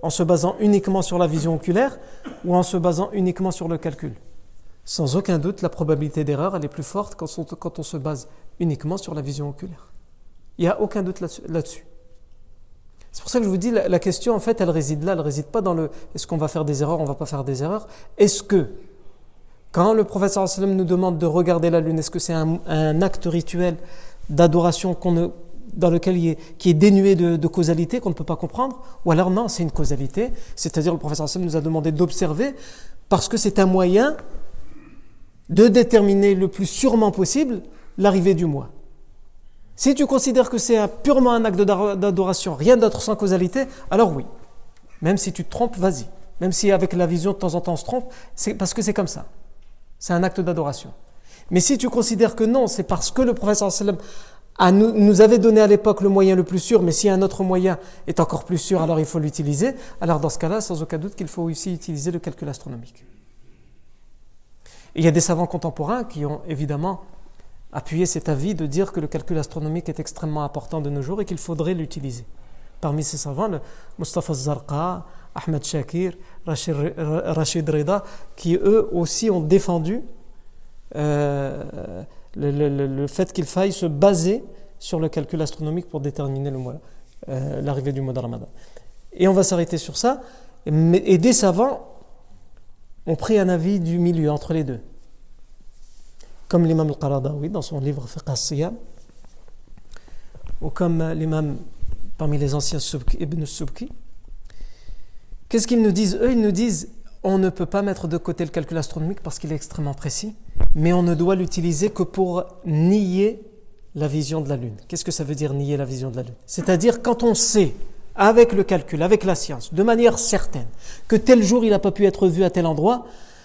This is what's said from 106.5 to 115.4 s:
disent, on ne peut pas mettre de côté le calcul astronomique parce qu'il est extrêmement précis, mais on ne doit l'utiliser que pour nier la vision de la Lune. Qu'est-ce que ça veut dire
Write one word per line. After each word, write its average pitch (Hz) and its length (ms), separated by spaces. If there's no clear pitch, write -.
disent, 202 400
on 190 160
ne 190 120
peut - 160
pas 202 160
mettre 190 260
de 165 80
côté 170 280
le 151 60
calcul 165 260
astronomique 160 460
parce - 160
qu'il 156 140
est - 20
extrêmement 147 400
précis, 208 400
mais 160 180
on 180 120
ne 170 100
doit 175 220
l'utiliser 175 540
que 190 120
pour 180 420
nier 185 800
la 147 140
vision 151 320
de 139 80
la 139 80
Lune. 120 200
Qu'est-ce - 160
que 170 80
ça 160 120
veut 143 120
dire 139 180